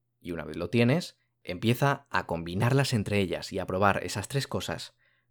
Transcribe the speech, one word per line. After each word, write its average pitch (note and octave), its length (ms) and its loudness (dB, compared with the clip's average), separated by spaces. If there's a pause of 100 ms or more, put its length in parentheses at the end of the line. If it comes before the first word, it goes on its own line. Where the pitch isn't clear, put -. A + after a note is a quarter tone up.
(200)
Y F2 120 -10
una D#2+ 120 -6
vez D2+ 140 -8
lo - 140 -6
tienes, B2 440 2 (280)
empieza A#2 680 0
a F#2 160 0
combinarlas G2 680 0
entre G2+ 260 0
ellas E2 340 -2
y F#2 60 -4
a F2+ 80 -6
probar F#2+ 360 4
esas - 240 -6
tres C3+ 200 -2
cosas. - 480 -6 (360)